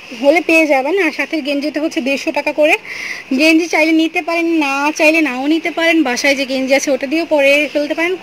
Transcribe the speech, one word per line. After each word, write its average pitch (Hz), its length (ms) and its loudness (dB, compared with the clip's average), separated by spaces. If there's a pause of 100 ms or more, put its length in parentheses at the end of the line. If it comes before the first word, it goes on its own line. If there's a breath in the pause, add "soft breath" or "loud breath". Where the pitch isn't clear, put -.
(220)
হলে 302 200 4
পেয়ে 330 260 2
যাবেন, 277 360 0
আর 311 80 0
সাথে 294 300 -6
গেঞ্জিতে 285 380 -4
হচ্ছে 311 220 -4
দেড়শো 269 300 -2
টাকা 294 200 -2
করে। 302 240 2 (640 loud breath)
গেঞ্জি 320 280 4
চাইলে 320 240 0
নিতে 320 300 0
পারেন, 330 240 -2
না 294 500 0
চাইলে 320 260 2
নাও 262 260 -2
নিতে 330 240 0
পারেন। 330 320 2
বাসায় 254 320 0
যে 269 100 -2
গেঞ্জি 262 300 -2
আছে 277 160 0
ওটা 262 160 -2
দিয়েও 320 180 -2
পরে 285 480 2
ফেলতে 294 200 -2
পারেন, 330 300 -2